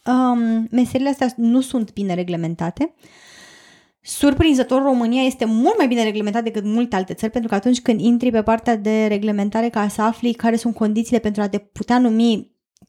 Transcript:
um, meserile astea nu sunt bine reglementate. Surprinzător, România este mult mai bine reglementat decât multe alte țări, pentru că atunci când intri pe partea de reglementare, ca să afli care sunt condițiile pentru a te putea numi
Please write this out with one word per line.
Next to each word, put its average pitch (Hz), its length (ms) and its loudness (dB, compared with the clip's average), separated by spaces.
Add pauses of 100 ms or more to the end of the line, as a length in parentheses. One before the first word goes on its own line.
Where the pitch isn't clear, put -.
um, 240 640 0
meserile 254 380 0
astea 269 280 0
nu 233 240 2
sunt 254 320 -4
bine 196 220 -4
reglementate. 175 800 -4 (1040)
Surprinzător, 277 840 2
România 254 400 0
este 254 220 -2
mult 233 340 2
mai 302 80 4
bine 240 160 0
reglementat 214 420 -2
decât 208 200 -4
multe 226 320 -2
alte 185 180 -4
țări, 220 180 -4
pentru 226 180 -4
că 202 60 0
atunci 247 240 0
când 220 200 0
intri 233 300 2
pe 226 120 2
partea 226 340 0
de 220 300 0
reglementare, 208 600 -2
ca 214 200 -2
să 214 140 -4
afli 226 300 0
care 233 240 0
sunt 226 180 -4
condițiile 226 440 0
pentru 214 240 -2
a 202 60 -2
te 202 100 -4
putea - 400 -2
numi 226 580 2 (320)